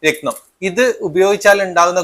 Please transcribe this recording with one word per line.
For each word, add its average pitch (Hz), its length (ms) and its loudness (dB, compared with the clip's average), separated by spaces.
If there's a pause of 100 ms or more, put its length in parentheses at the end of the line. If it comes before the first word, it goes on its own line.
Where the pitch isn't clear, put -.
രത്നം. - 300 -4 (320)
ഇത് 220 140 0 (240)
ഉപയോഗിച്ചാൽ 202 500 2 (100)
ഉണ്ടാകുന്ന 175 360 0